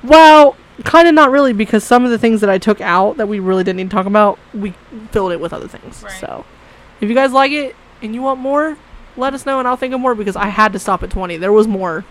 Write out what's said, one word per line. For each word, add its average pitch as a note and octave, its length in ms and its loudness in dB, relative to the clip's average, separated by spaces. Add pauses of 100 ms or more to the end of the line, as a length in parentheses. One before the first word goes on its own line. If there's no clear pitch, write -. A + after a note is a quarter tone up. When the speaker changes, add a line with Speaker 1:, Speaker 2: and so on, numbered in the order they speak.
Speaker 1:
Well, D4+ 520 6 (280)
kinda E4+ 280 4
not D4+ 200 4
really, C#4 220 2
because G#3 300 -2
some B3 220 2
of B3 60 -2
the A3+ 80 -2
things A3+ 220 0
that G#3 80 0
I F#3+ 100 2
took G#3 200 0
out F#3+ 380 0
that G#3+ 100 -4
we G#3 120 -6
really F#3 240 -2
didn't F#3 140 -4
need F#3 120 -8
to G3+ 60 -8
talk F#3+ 100 -2
about, G3+ 320 2 (160)
we G3+ 200 -10 (380)
filled F#3+ 200 -2
it E3+ 80 -6
with E3 120 -8
other - 160 -12
things. - 360 -20
Speaker 2:
Right. G3+ 160 -18
Speaker 1:
So, - 260 -14 (560)
if G#3 80 -4
you A#3 60 -2
guys C4+ 160 2
like C4+ 200 2
it D4 240 -6 (280)
and A3 100 -10
you B3 80 -10
want C4 180 -4
more, D4 380 -4 (400)
let C4+ 160 -4
us C4+ 120 -14
know, C4+ 140 -4
and B3 80 -4
I'll B3+ 100 -2
think B3+ 160 -8
of B3+ 60 -6
more, B3+ 160 -2
because G3+ 200 -8
I G3 120 -4
had G#3+ 260 0
to G3+ 60 -8
stop F#3 220 -4
at F#3 80 -10
twenty. F3+ 280 -6
There F#3 140 -2
was G#3+ 160 4
more F#3 440 -6